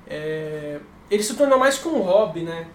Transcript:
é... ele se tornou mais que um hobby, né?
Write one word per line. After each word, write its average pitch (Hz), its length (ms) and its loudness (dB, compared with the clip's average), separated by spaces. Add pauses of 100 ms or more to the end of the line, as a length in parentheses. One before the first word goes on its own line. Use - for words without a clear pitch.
é... 151 720 -8 (320)
ele 208 120 2
se 220 120 -6
tornou 269 240 4
mais 269 180 4
que - 100 -8
um 311 120 0
hobby, 185 420 2
né? 165 320 -8